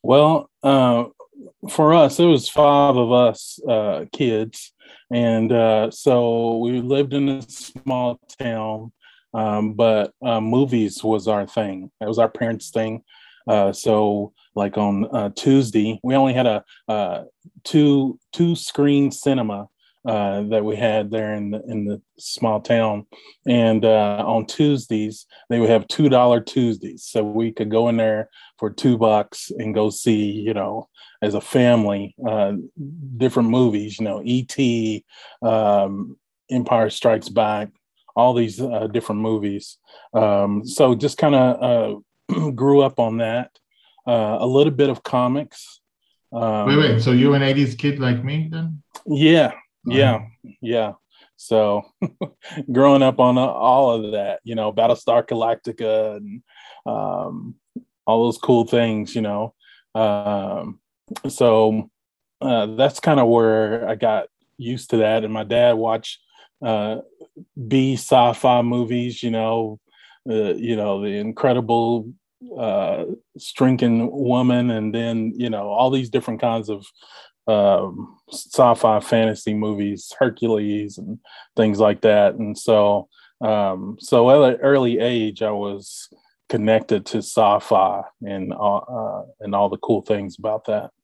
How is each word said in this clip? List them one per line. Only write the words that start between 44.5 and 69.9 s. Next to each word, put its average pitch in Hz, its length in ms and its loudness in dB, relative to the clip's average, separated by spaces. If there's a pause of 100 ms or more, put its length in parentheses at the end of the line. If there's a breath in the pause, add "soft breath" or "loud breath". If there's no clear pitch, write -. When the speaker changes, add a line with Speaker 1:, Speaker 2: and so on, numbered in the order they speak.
Speaker 1:
bit 139 200 2
of 123 120 -6
comics. 127 760 -4 (500)
Um, 110 360 -2
Speaker 2:
Wait, 139 100 2
wait. 127 240 4
So 127 120 2
you 131 200 6
an 139 100 2
eighties 135 320 0
kid 143 240 -2
like 123 240 -2
me 151 300 -4
then? 160 300 -8 (240)
Speaker 1:
Yeah, 156 460 4 (340)
Speaker 2:
Wow. 120 100 -2
Speaker 1:
yeah, 110 300 2 (360)
yeah. 113 300 -4 (440 soft breath)
So 104 460 0 (180)
<laughs> - 720 -10
growing 139 300 6
up 131 180 2
on, 123 160 4
uh, 127 60 2
all 127 480 2
of 110 220 -4
that, 101 300 -4
you 117 120 -12
know, 107 180 -4
Battlestar 117 540 2
Galactica 113 880 -4
and, 104 260 -16 (440 loud breath)
um, 98 720 -8 (500)
all 113 180 2
those 120 140 -2
cool 120 260 2
things, 113 500 0
you 120 60 -4
know. 107 320 -6 (420 soft breath)
Um, 104 840 -2 (480)
so, 110 600 2 (500)
uh, 123 240 0 (120)
that's 127 220 0
kinda 139 280 2
where 113 600 2
I 110 80 -2
got 107 340 -2 (280)
used 120 340 -10
to 123 80 0
that. 110 240 2
And 107 120 -6
my 110 100 -6
dad 117 300 2
watched, 113 460 -4 (420 soft breath)
uh, 110 380 -4 (680)
B 131 240 2
sci-fi 131 720 2
movies, 120 600 -4
you 120 80 -4
know, 113 480 -4 (480 soft breath)